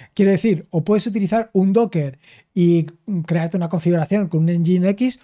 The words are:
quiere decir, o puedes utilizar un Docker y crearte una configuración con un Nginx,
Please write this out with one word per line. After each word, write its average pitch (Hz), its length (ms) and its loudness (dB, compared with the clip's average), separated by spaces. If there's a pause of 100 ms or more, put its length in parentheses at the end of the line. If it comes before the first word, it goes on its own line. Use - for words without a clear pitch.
(160)
quiere 196 160 4
decir, 190 400 0
o 160 120 -2
puedes 208 220 0
utilizar 214 480 -2
un 190 180 2
Docker 175 460 0 (360)
y 170 340 2 (380)
crearte 165 320 -2
una 170 120 -2
configuración 175 580 0
con 160 220 0
un - 20 0
Nginx, 185 720 0